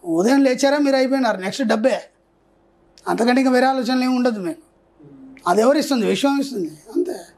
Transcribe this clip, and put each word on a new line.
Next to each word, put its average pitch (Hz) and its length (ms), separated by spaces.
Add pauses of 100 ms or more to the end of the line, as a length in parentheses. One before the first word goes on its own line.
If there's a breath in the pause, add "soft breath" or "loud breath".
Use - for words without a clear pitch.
ఉదయం 190 440
లేచారా 269 380
మీరు 269 160
అయిపోయినారు, 254 440
నెక్స్ట్ 196 260
డబ్బే, 220 260 (1080)
అంతకంటే 233 340
ఇంకా 254 140
వేరే 254 180
ఆలోచనలు 254 340
ఏమి 254 120
ఉండదు 240 280
మీకు. - 160 (880)
అది 196 160
ఎవరు 285 180
ఇస్తుంది? 240 300
విశ్వం 277 300
ఇస్తుంది. 156 300 (220)
అంతే. 349 220 (200)